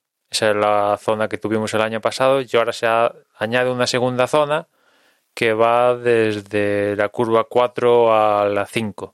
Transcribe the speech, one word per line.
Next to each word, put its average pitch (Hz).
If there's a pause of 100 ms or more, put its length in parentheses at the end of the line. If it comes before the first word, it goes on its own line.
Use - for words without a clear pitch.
(280)
Esa 110
es 104
la 104
zona 110
que 104
tuvimos 107
el 110
año 110
pasado. 131
Y 117
ahora 117
se -
a-, 117 (240)
añade 123
una 123
segunda 123
zona 151 (640)
que 113
va 120
desde 104
la 104
curva 113
cuatro 120
a 107
la 101
cinco. 104